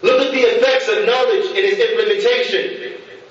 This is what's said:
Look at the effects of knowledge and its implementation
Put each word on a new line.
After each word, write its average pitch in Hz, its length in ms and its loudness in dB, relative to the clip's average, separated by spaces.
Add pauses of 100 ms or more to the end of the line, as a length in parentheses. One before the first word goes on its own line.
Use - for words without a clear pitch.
Look 262 220 2
at 262 100 -2
the 262 60 -2
effects 240 500 2
of 214 180 0
knowledge 240 400 2
and 185 120 -4
its 196 220 0
implementation 202 1200 -2 (300)